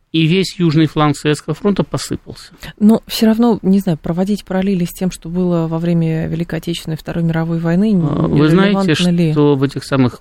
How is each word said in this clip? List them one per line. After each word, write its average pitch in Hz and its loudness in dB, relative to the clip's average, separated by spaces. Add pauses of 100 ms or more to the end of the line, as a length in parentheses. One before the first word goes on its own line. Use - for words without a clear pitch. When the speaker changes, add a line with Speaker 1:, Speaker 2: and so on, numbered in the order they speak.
(100)
Speaker 1:
и 160 0
весь 180 0
южный 160 2
фланг 151 0
Советского 151 -2
фронта 190 -2
посыпался. - -10 (300)
Speaker 2:
Но 214 4
все - 0
равно, 220 2
не 190 2
знаю, 190 -2
проводить 185 -4
параллели 190 -2
с 165 -6
тем, 180 -4
что - -14
было 175 -2
во 165 -4
время 165 -2
Великой 160 -6
Отечественной 165 -8
и - -8
Второй 170 -6
мировой 165 -2
войны, 175 0
Speaker 1:
А, 165 0
вы 151 2
знаете, 196 4
Speaker 2:
нерелевантно 180 2
ли? 170 2
Speaker 1:
что 147 4
в 135 -2
этих 135 -4
самых 131 0